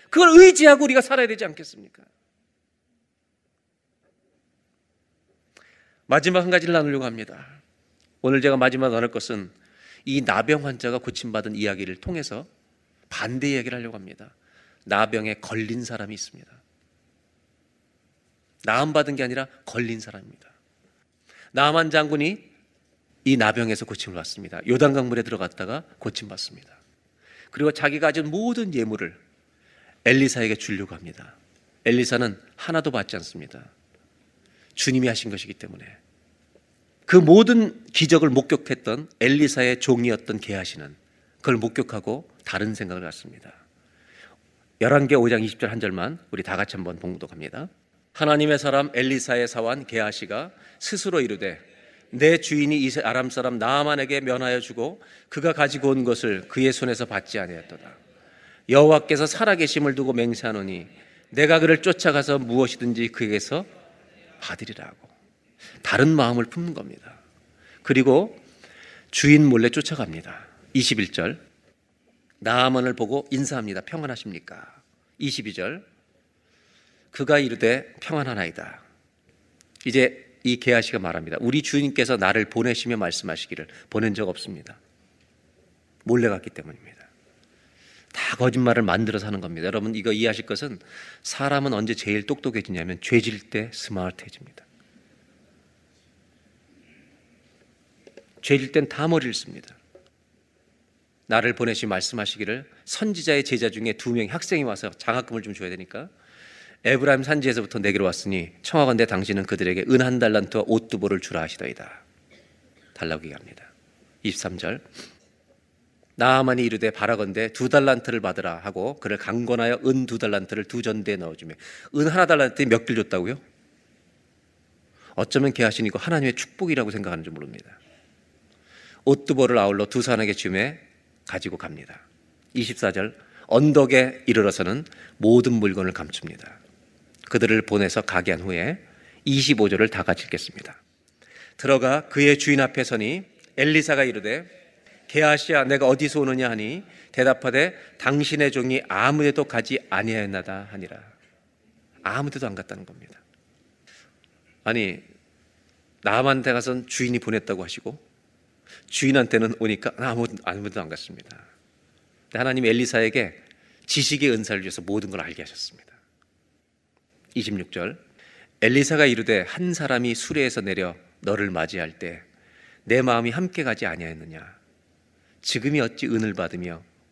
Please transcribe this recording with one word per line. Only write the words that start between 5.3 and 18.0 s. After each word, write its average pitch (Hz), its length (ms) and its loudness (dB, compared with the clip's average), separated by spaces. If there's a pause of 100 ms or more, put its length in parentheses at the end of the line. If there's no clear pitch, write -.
마지막 170 380 2
한 180 80 -2
가지를 170 220 2
나누려고 147 300 0
합니다. 113 440 -10 (720)
오늘 135 200 2
제가 135 160 4
마지막 131 320 2
나눌 117 200 0
것은 107 400 -10 (560)
이 135 160 -2
나병 135 460 0
환자가 123 320 -4
고침받은 107 560 -8
이야기를 98 400 -4
통해서 147 500 -10 (640)
반대 127 400 -6
이야기를 127 280 -4
하려고 117 180 -12
합니다. 101 400 -20 (500)
나병에 107 500 0
걸린 110 480 -8
사람이 107 300 -12
있습니다. - 380 -16 (2250)